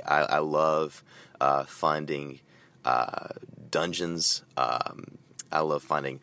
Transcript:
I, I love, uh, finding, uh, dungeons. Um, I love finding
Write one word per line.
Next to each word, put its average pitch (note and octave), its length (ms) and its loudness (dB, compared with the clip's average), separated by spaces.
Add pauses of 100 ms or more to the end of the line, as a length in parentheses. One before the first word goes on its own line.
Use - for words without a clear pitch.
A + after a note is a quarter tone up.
I, D2 140 4
I C#2+ 180 2
love, D#2 640 2 (340)
uh, C#2 260 2
finding, D2 760 -2 (440)
uh, - 440 0 (420)
dungeons. E2+ 720 0 (140)
Um, - 640 -2 (340)
I D#2 80 2
love D#2 220 0
finding C2+ 400 -2